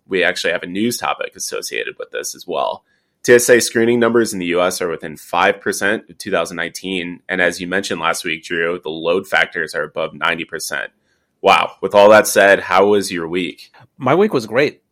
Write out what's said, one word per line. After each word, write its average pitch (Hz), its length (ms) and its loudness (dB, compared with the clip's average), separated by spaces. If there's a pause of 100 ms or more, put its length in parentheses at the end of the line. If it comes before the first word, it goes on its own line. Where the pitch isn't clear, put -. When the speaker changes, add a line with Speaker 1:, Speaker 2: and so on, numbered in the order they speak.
Speaker 1:
We 90 180 -2
actually 87 300 -2
have 90 80 -6
a 82 60 -10
news 107 280 -4
topic - 400 -6
associated 57 640 -8
with - 140 -16
this - 220 -10
as - 120 -20
well. 73 360 -6 (400)
T 123 120 6
S 120 160 4
A 120 100 6
screening 117 400 0
numbers 117 320 2
in 101 60 -8
the 87 80 -6
U 85 160 0
S 92 180 -2
are 90 80 -4
within 80 260 -8
five 95 460 0
percent 104 480 -4
of 87 80 -20
two - 140 -14
thousand 85 260 -2
nineteen. 87 720 -8
And 92 140 -2
as 87 180 0
you 90 60 -10
mentioned 95 340 -4
last 82 240 -2
week, 80 200 -6
Drew, 85 380 -4
the 78 60 -10
load 82 380 -2
factors 82 480 -2
are 78 80 -4
above 78 320 -8
ninety 82 320 -4
percent. 76 440 -8 (520)
Wow. 92 400 4
With 98 120 0
all 101 140 10
that 107 180 8
said, 98 340 6
how 95 260 2
was 101 260 0
your 85 160 -6
week? 87 440 -6 (260)
Speaker 2:
My 135 160 2
week 208 180 2
was 127 140 -2
great. 117 460 -2